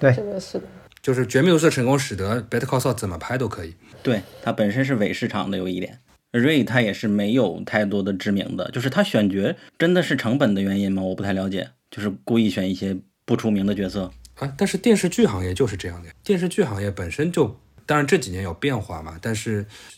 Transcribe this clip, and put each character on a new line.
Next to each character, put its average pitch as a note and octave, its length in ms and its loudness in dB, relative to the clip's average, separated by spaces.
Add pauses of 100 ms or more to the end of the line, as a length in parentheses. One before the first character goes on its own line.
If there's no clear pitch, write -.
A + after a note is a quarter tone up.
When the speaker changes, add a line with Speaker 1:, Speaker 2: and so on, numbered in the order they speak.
Speaker 1:
对。 C#3+ 140 8
Speaker 2:
这 A3 100 -4
个 G3+ 160 -6
是 - 180 -8
的。 F#3 60 -10 (380)
Speaker 3:
就 C3+ 100 2
是 B2+ 160 2
《绝 C3 140 2
命 F#3 80 6
毒 E3 80 6
师》 C#3+ 100 4
的 - 20 4
成 B2+ 140 0
功 C3+ 140 4
使 B2 180 -4
得 G#2 280 -2
《Better - 160 -2
Call - 200 0
Saul》 B2+ 140 0
怎 G2+ 120 -6
么 F2 120 -4
拍 A#2+ 180 -6
都 C3 100 -2
可 F2 200 -8
以。 E2+ 80 -14 (280)
Speaker 4:
对， A2 200 0 (180)
它 A2+ 100 -4
本 G#2 220 2
身 C3 100 0
是 C3+ 120 0
伪 G2+ 180 0
市 - 160 -2
场 G2 220 -4
的 F#2+ 80 -2
有 F#2 100 -4
一 F2+ 100 -4
点。 G2 200 -8 (340)
Ray B2+ 320 4
他 A2 160 2
也 G#2 140 2
是 - 120 -4
没 G#2 280 2
有 F2+ 320 2
太 G#2+ 180 2
多 G2+ 180 0
的 G2 120 0
知 G2+ 180 -2
名 G2 240 -2
的， - 140 -4
就 - 100 -6
是 B2+ 80 0
他 F#3 140 2
选 G#2+ 260 4
角 G2 260 0 (240)
真 E3+ 140 4
的 F3+ 100 4
是 D3+ 140 0
成 B2 220 0
本 A2+ 160 4
的 G2 80 0
原 G2 180 0
因 G2 100 0
吗？ F#2+ 120 0
我 F#2 120 -2
不 G2+ 80 -6
太 G2 120 -2
了 F#2+ 160 -2
解， F#2+ 180 -4 (220)
就 - 100 -12
是 G#2 100 -2 (140)
故 A#2 140 2
意 A2 100 4
选 F#2+ 220 -2
一 - 20 0
些 F#2+ 240 -4 (300)
不 A#2 100 2
出 A2+ 140 0
名 G2 160 2
的 G#2 80 0
角 G2 120 -4
色。 F#2 240 -6 (280)
Speaker 3:
啊， C3+ 180 -6
但 G3+ 100 2
是 F#3+ 120 -2
电 A3 180 4
视 F3+ 140 2
剧 A3+ 160 2
行 F#2+ 180 0
业 F2+ 80 -2
就 B2 140 0
是 G2+ 100 -4
这 F#2+ 120 -8
样 F2 140 -12
的， E2+ 60 -18 (160)
电 G3 140 2
视 F3 100 -2
剧 F#3+ 160 0
行 G#2 160 -6
业 G2+ 100 -2
本 F2 200 -6
身 D#3+ 200 -2
就， C#3+ 300 0 (240)
当 D3+ 140 2
然 C#3+ 80 2
这 F#3+ 100 4
几 - 140 0
年 F#2 120 -6
有 F2 120 -6
变 C3+ 260 -2
化 E2 220 -10
嘛， D#2+ 180 -14
但 A2+ 140 -4
是 G#2 320 -4 (320)